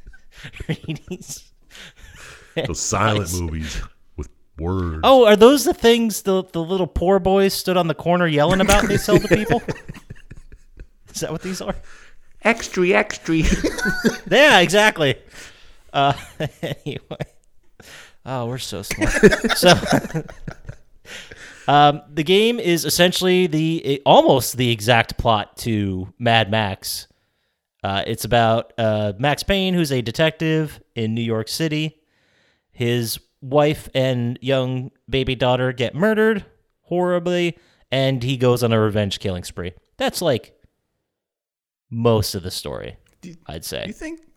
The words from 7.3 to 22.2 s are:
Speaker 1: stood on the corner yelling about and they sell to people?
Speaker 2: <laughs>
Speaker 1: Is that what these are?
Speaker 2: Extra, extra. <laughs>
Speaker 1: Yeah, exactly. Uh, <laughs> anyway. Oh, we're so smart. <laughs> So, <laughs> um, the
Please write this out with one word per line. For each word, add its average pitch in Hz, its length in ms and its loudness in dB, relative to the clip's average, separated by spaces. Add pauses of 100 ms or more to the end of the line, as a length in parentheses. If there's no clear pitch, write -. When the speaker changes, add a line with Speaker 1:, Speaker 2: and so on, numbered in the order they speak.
Speaker 1:
stood 185 220 -2
on 175 120 2
the 151 60 -2
corner 175 320 0
yelling 160 340 2
about 196 220 4
and 214 80 -2
they 202 80 0
sell - 200 4
to 214 100 -2
people? 214 340 0 (800)
Speaker 2:
<laughs> - 720 -20
Speaker 1:
Is - 60 -10
that - 120 -6
what 160 100 -8
these 185 180 -8
are? 196 140 -8 (680)
Speaker 2:
Extra, 214 460 0
extra. 196 480 0
<laughs> - 960 -2
Speaker 1:
Yeah, 240 300 6
exactly. 175 560 2 (760)
Uh, 139 200 2 (260)
<laughs> - 240 -8
anyway. - 560 -10 (1080)
Oh, 123 200 -6
we're 127 120 -8
so 98 240 -10
smart. - 300 -4
<laughs> - 440 2
So, 180 220 4
<laughs> - 1900 -10
um, 147 340 4 (100)
the 156 100 -4